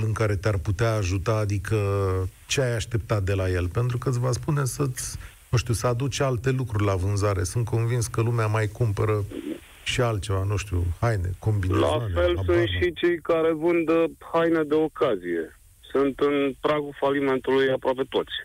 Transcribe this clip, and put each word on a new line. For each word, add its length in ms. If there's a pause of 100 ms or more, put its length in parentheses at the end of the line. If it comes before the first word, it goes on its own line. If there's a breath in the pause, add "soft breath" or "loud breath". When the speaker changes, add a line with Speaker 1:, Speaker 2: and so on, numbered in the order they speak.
Speaker 1:
în 80
care 220
te-ar 220
putea 360
ajuta, 420
adică 420 (680)
ce 140
ai 140
aștepta 440
de 140
la 160
el? 180
Pentru 300
că 120
îți 100
va 120
spune 340
să-ți, 520 (320 loud breath)
nu 80
știu, 160
să 140
aduci 320
alte 320
lucruri 320
la 120
vânzare. 480
Sunt 220
convins 420
că 140
lumea 260
mai 200
cumpără 560 (600)
și 180
altceva, 420
nu 140
știu, 260 (160)
haine, 300 (100)
combinazoane, 760
Speaker 2:
La 80
fel 140
Speaker 1:
habar 100
Speaker 2:
sunt 120
Speaker 1:
n-am. 80 (160)
Speaker 2:
și 120
cei 280
care 300
vând, 380
uh, 140 (300)
haine 300
de 120
ocazie. 840 (320)
Sunt 280
în 400
pragul 400
falimentului 720
aproape 380
toți. 240 (120)